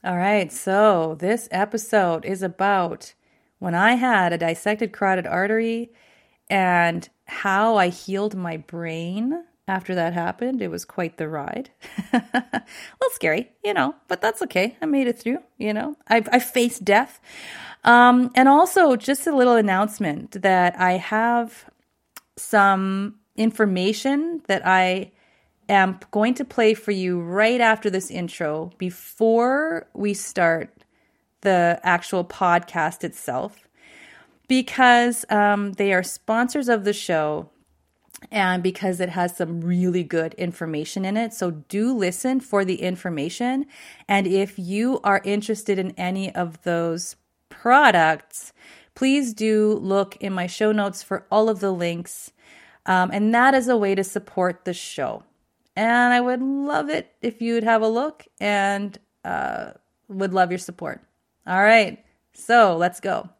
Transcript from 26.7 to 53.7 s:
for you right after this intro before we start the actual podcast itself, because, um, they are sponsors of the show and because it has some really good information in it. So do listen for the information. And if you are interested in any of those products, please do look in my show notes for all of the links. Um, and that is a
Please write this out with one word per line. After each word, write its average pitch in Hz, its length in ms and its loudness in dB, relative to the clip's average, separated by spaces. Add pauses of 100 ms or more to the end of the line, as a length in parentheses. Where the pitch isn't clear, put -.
for 214 180 -4
you 185 280 -2
right 208 400 0
after 220 300 2
this 185 200 -4
intro 170 680 -6
before 240 1160 0
we 202 200 -4
start 170 600 -2 (680)
the 175 420 4
actual 180 400 0
podcast 175 800 -2
itself, - 640 -8 (800)
because, 247 840 2
um, 208 440 2
they 196 180 0
are 185 120 2
sponsors 240 680 -4
of 214 160 2
the 208 80 0
show 156 560 -2 (840)
and 185 320 0
because 185 380 -4
it 180 80 -4
has 180 260 -4
some 170 240 -6
really 180 440 0
good 160 320 -4
information 170 680 -6
in 196 140 -2
it. 226 160 -4
So 180 180 -4
do 202 420 -4
listen 233 460 -2
for 202 240 -2
the 185 180 -4
information. 180 840 -4 (420)
And 196 180 0
if 196 320 -2
you 208 460 -2
are 196 220 2
interested 208 520 -4
in 185 140 -4
any 185 420 -6
of 165 300 -6
those 170 540 -4 (320)
products, 190 1040 2 (420)
please 269 380 0
do 214 480 2
look 196 360 0
in 196 140 -8
my 180 160 -4
show 214 240 0
notes 202 320 -2
for - 260 -8
all 214 200 2
of 208 100 -2
the 196 120 -2
links. 170 600 -8 (540)
Um, 185 260 2
and 208 240 0
that 254 180 6
is 254 140 2
a 254 80 2